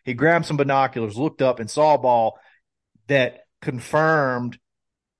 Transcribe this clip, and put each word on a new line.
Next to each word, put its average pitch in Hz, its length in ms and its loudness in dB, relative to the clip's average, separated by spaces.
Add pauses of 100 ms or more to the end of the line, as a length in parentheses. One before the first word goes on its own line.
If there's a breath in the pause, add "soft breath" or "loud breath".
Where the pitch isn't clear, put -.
He 127 120 -8
grabbed 160 320 2
some 151 100 -4
binoculars, 131 580 0
looked - 280 -4
up 127 160 2
and 110 100 -10
saw 151 240 2
a 139 60 2
ball 117 400 0 (680 soft breath)
that 131 340 0 (200)
confirmed 131 960 -2 (640)